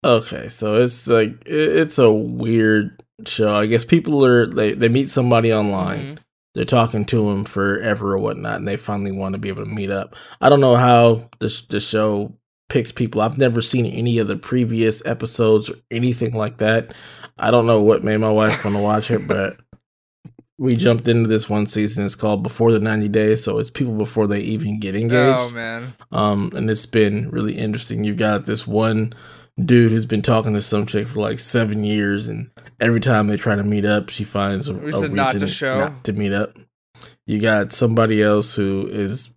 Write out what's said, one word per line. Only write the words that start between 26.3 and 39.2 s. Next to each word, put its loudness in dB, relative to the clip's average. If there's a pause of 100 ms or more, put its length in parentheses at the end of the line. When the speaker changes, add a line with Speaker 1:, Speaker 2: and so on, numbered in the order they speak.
Speaker 1:
and -2
it's -2
been 0
really -4
interesting. -6
You've -4
got 0
this -6
one 0 (520)
dude 6
who's 0
been -2
talking 0
to 0
some -2
chick -4
for, -6
like, -2
seven -2
years, -2
and -10 (280)
every 2
time 2
they 0
try -2
to -2
meet 0
up, 0
she -8
finds -4
a, -6
Speaker 2:
Reason -4
Speaker 1:
a -4
Speaker 2:
not 0
to -2
Speaker 1:
reason -2
Speaker 2:
show. -4
Speaker 1:
not -4
to -4
meet -2
up. -4 (680)
You -2
got 0
somebody 2
else 2
who -2
is -6